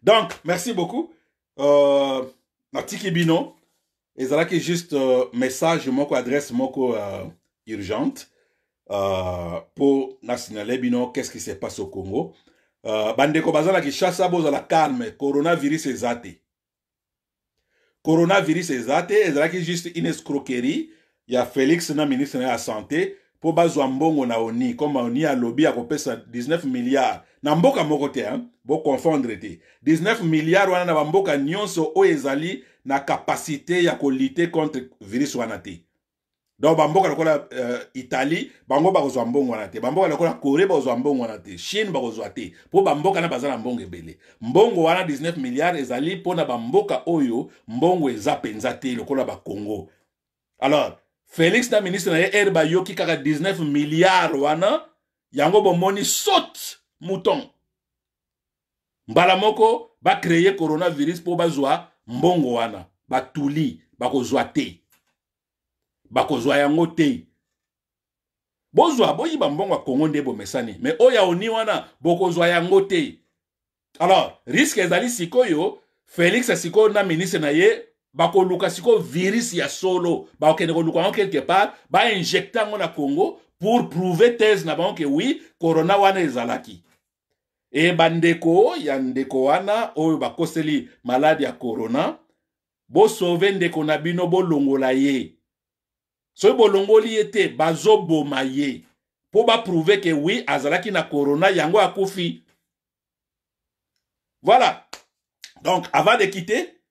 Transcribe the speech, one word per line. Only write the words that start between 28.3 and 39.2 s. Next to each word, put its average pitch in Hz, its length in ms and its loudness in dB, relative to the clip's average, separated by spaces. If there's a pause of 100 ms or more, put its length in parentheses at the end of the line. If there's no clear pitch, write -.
Bo 156 180 -2
confondre 135 560 0
te. 92 220 -16 (220)
Dix-neuf 170 400 0
milliards 165 500 2
wana 180 120 0
na 170 100 0
ba 151 100 2
mboka 165 340 0
nyonso 165 560 -4
oyo 190 160 6
ezali 147 540 -4 (200)
na 135 140 -2
capacité 160 840 -4
ya 156 100 2
ko 143 160 0
lutter 135 400 0
contre 147 380 -4 (120)
virus 117 340 -4
wana 113 240 -6
te. 87 260 -16 (760)
Donc, 156 180 4
ba 156 120 4
mboka 175 200 2
lokola, 151 440 0
euh, 123 260 -6 (160)
Italie, 139 560 -4 (180)
bango 151 220 4
ba 175 100 2
kozwa 127 260 -2